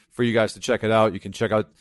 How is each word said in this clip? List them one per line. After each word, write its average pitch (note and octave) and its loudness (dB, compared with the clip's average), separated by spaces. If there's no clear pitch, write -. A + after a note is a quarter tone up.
for - -4
you A#2 0
guys A2 2
to - -18
check A2+ -2
it A2 0
out. A2 4
You G2 -8
can G2 -12
check G#2+ -2
out, G#2+ 0